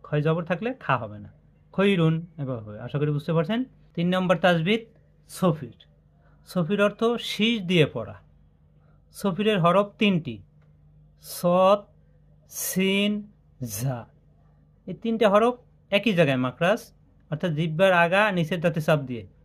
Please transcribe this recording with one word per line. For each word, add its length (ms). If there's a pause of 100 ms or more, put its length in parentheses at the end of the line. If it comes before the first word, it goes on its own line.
খয় 220
জবর 240
থাকলে 200 (140)
খা 180
হবে 220
না, 60 (440)
খৈরুন 400 (260)
এভাবে 260
হবে। 200
আশা 140
করি 160
বুঝতে 200
পারছেন। 240 (340)
তিন 200
নম্বর 300
তাজবিদ 380 (560)
সফির। 400 (760)
সফির 340
অর্থ 140 (320)
শীষ 220 (160)
দিয়ে 240
পড়া। 220 (1040)
সফিরের 440
হরফ 240 (120)
তিনটি, 360 (1000)
সদ, 440 (840)
সিন, 480 (640)
ঝা। 220 (880)
এই 160
তিনটে 300
হরফ 220 (380)
একই 260
জায়গায় 280
মাকরাস, 340 (500)
অর্থাৎ 280
জিহ্বার 340 (120)
আগা 180 (140)
নিচের 280
দাঁতে 220
চাপ 220
দিয়ে 140 (220)